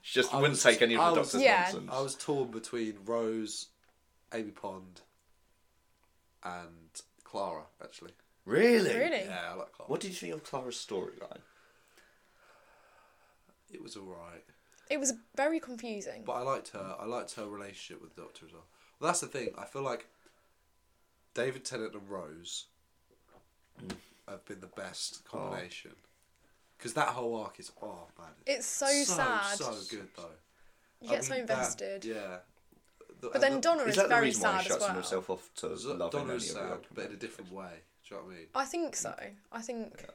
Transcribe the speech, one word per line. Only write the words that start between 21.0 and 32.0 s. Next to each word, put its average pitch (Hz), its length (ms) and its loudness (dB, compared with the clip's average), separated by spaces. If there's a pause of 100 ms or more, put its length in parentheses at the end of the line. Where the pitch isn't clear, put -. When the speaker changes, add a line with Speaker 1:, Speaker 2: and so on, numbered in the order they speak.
Speaker 2:
David 131 320 -2
Tennant 110 280 -6
and 101 160 -14
Rose 85 560 -10 (1160)
Speaker 1:
Mm. 95 140 -8 (320)
Speaker 2:
have 98 180 -14
been 95 140 -12
the 92 80 -16
best - 580 -8
Speaker 1:
Oh. - 40 -20
Speaker 2:
combination. 95 680 -8 (800)
'Cause 117 160 -8
that 151 160 2
whole 117 320 -2
arc 98 180 -10
is, - 120 -16 (100)
oh, 87 260 -12 (120)
man. 80 160 -18 (100)
Speaker 3:
It's 262 220 -2
so - 180 0
Speaker 2:
So, 277 300 4
Speaker 3:
sad. 208 420 2
Speaker 2:
so 113 320 -4
good, 98 260 -10
though. 82 200 -12 (640)
Speaker 3:
You 233 100 -12
Speaker 2:
I 233 60 4
Speaker 3:
get 226 80 -4
so 269 100 -4
Speaker 2:
mean, 247 140 -2
that, - 100 2
Speaker 3:
invested. 107 480 -4